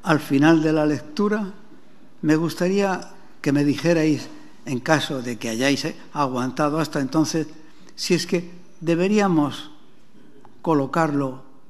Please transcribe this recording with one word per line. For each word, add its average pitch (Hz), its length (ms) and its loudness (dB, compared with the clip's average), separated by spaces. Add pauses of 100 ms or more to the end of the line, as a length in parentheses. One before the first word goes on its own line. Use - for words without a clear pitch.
al 151 160 6
final 151 420 6
de 160 100 2
la 156 140 4
lectura 202 680 0 (680)
me 156 140 6
gustaría 180 760 0 (280)
que 147 100 2
me 143 140 4
dijerais, 156 640 2 (360)
en 127 140 -4
caso 143 420 2
de 120 160 -6
que 113 120 -6
hayáis 135 380 2 (260)
aguantado 139 640 0
hasta 151 200 -2
entonces, 151 480 0 (480)
si - 180 0
es 175 140 0
que 175 240 -2 (300)
deberíamos 170 920 2 (920)
colocarlo 143 800 0 (260)